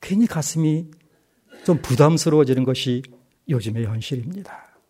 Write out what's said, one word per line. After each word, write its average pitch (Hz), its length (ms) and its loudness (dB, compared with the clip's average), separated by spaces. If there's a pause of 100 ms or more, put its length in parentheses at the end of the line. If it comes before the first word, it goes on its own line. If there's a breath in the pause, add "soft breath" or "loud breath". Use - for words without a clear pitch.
괜히 208 240 0
가슴이 160 640 -2 (760)
좀 160 160 2
부담스러워지는 147 800 4
것이 127 400 -2 (440)
요즘의 113 380 -2
현실입니다. 123 920 -10 (120)